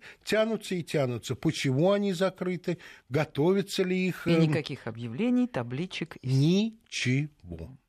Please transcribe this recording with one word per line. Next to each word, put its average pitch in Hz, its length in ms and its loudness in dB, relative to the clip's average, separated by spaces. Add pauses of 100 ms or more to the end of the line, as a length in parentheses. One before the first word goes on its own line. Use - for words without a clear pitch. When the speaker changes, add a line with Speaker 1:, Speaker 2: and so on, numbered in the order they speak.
(240)
Speaker 1:
тянутся 214 520 0
и 175 80 -2
тянутся. 123 520 -2
Почему 147 560 2
они 202 220 2
закрыты? 180 640 -2 (320)
Готовится 180 760 0
ли 185 240 0
их, - 180 -4
Speaker 2:
И 170 60 2
Speaker 1:
эм, 165 120 6
Speaker 2:
никаких 151 440 -2
объявлений, 143 600 -2
табличек 135 720 -6
и 127 80 -4
Speaker 1:
Ничего. 135 1500 0 (120)